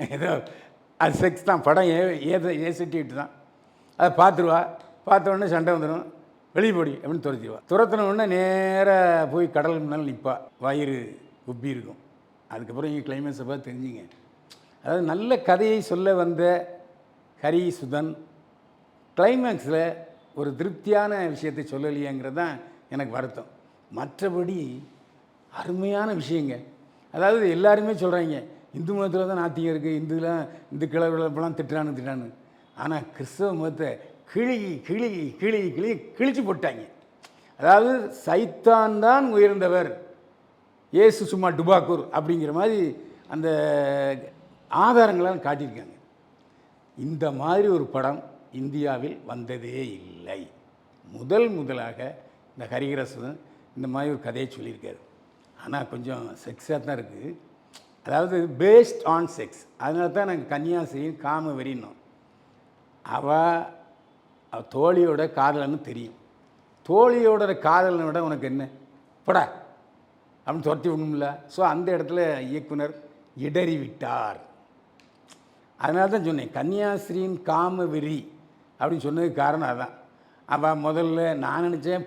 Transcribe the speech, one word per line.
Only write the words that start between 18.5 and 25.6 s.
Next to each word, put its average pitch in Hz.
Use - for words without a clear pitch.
கிளைமேக்ஸில் 175
ஒரு 143
திருப்தியான 202
விஷயத்தை 151
சொல்லலையேங்கிறது 139
தான் 156
எனக்கு 135
வருத்தம். 127
மற்றபடி 175
அருமையான 202